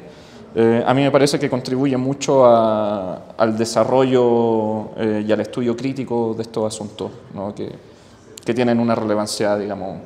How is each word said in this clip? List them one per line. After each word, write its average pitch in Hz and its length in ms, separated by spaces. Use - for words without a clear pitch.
eh, 117 320
a 127 60
mí 135 80
me 139 100
parece 143 260
que 139 120
contribuye 131 480
mucho 135 480
a, 107 920
al 110 200
desarrollo, 113 1400
eh, 107 320
y 107 60
al 104 80
estudio 117 340
crítico 120 580
de 113 100
estos 110 300
asuntos, 104 380
¿no? 101 200
Que, - 440
que 120 80
tienen 120 260
una 117 160
relevancia, 104 600
digamos, 98 480